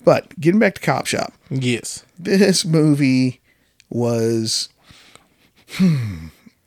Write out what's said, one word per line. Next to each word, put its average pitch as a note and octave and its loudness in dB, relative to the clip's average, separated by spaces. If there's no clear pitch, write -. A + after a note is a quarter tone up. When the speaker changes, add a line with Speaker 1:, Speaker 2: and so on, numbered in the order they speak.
Speaker 1:
But - 2
getting F3 2
back G#3 0
to - -18
Cop - -4
Shop. - -6
Speaker 2:
Yes. B2+ -4
Speaker 1:
This G3 2
movie C#3+ 2
was, A2+ -2
hmm, A#2 0